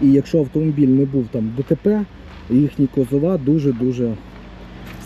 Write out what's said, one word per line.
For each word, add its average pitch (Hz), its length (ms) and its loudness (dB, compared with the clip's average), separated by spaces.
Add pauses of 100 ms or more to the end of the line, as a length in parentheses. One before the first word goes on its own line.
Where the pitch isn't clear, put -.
І 139 100 6
якщо 139 260 2
автомобіль 147 500 0
не 135 160 4
був 135 240 -2
там 110 200 -4
в 113 80 -10
Д 135 60 -4
Т 151 140 0
П, 208 280 0 (460)
їхні 135 360 2
кузова 143 520 0
дуже-дуже 127 760 0 (920)